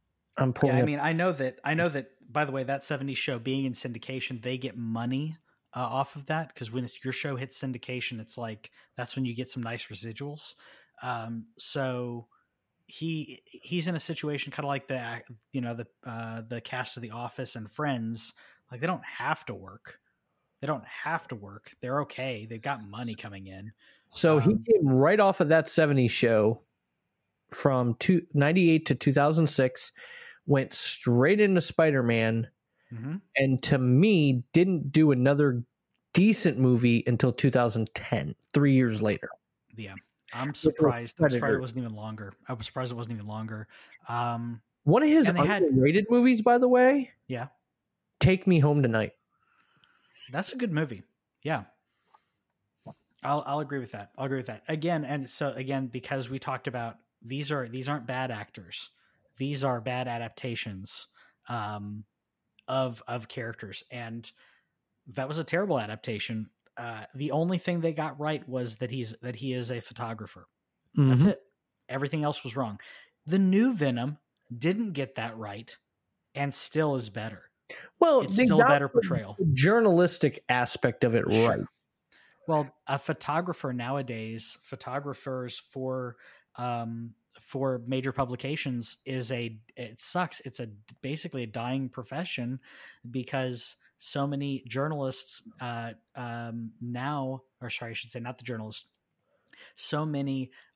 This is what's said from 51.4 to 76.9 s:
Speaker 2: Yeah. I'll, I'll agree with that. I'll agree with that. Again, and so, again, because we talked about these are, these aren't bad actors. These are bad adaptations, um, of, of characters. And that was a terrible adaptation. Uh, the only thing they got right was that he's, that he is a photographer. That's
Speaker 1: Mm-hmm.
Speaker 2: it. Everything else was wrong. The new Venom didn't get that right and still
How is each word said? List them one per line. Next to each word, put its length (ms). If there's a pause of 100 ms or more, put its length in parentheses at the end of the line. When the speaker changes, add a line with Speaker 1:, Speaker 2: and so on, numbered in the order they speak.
Speaker 2:
Yeah. 220 (1600)
I'll, 220
I'll 160
agree 180
with 140
that. 240
I'll 80
agree 120
with 100
that. 200
Again, 380
and 240
so, 240
again, 340
because 420
we 100
talked 280
about 300 (240)
these 300
are, 160
these 220
aren't 160
bad 260
actors. 600 (460)
These 260
are 160
bad 280
adaptations, 1000 (400)
um, 560 (640)
of, 400
of 220
characters. 600
And 400 (840)
that 160
was 80
a 80
terrible 340
adaptation. 720 (260)
Uh, 300 (100)
the 160
only 260
thing 220
they 140
got 260
right 280
was 300
that 140
he's, 300
that 160
he 160
is 180
a 80
photographer. 680 (460)
That's 280
Speaker 1:
Mm-hmm. 80
Speaker 2:
it. 120 (480)
Everything 340
else 200
was 140
wrong. 220 (460)
The 140
new 340
Venom 440 (380)
didn't 360
get 240
that 220
right 380 (600)
and 180
still 420